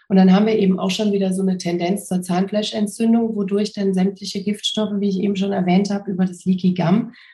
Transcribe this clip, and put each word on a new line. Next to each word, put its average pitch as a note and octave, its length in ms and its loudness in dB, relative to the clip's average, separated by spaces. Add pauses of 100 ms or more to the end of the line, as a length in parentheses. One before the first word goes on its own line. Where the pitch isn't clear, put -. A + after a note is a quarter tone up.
Und G3 80 0
dann F#3+ 160 8
haben G#3 140 6
wir A3 120 2
eben F#3+ 220 2
auch F#3+ 100 -2
schon G#3 220 0
wieder F#3+ 220 0
so F#3+ 80 -2
eine F#3 160 0
Tendenz F3 500 -2
zur F3+ 140 -2
Zahnfleischentzündung, G#3+ 1120 -2
wodurch G3+ 380 -2
dann G3 200 -2
sämtliche F#3+ 480 -2
Giftstoffe, G#3 580 -4
wie G3+ 100 0
ich F#3+ 100 -2
eben G3+ 160 0
schon G3 160 -2
erwähnt F#3+ 380 2
habe, G3+ 220 -4
über F3+ 140 0
das - 200 -8
Leaky F#3 280 2
Gum F3+ 380 0 (220)